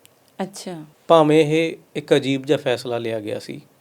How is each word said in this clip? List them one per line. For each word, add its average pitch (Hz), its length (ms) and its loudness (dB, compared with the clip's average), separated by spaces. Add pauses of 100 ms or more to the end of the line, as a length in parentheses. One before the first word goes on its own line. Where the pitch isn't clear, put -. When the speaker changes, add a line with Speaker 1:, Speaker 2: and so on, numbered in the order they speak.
(420)
Speaker 1:
ਅੱਛਾ। 185 420 -12 (240)
Speaker 2:
ਭਾਵੇਂ 156 360 6
ਇਹ 160 320 -2 (180)
ਇੱਕ 147 220 0
ਅਜੀਬ 135 260 -2
ਜਿਹਾ 139 160 0
ਫੈਸਲਾ 120 400 -4
ਲਿਆ 113 220 -6
ਗਿਆ 110 180 -8
ਸੀ, 139 220 -14 (200)